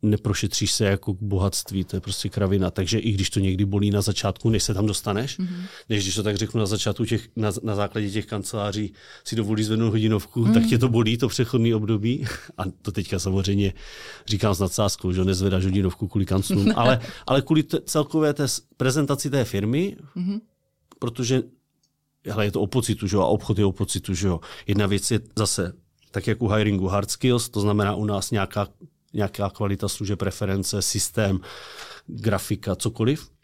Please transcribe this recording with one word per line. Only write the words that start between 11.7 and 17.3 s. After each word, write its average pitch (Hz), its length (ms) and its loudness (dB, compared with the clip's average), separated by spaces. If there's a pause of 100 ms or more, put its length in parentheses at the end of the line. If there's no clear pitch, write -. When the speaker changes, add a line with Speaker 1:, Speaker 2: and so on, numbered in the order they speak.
Speaker 1:
období. 110 520 0 (160)
<laughs> - 160 -20
A 92 60 -4 (180)
to 101 100 -6
teďka 92 280 -2
samozřejmě 98 540 2 (540)
říkám 101 280 2
s 82 40 -6
nadsázkou, 101 520 0
že 92 140 2
nezvedáš 92 400 2
hodinovku 95 420 0
kvůli 98 180 0
kanclům, 101 460 2
Speaker 2:
<laughs> - 40 2
Speaker 1:
ale, 123 240 4 (280)
ale 135 140 4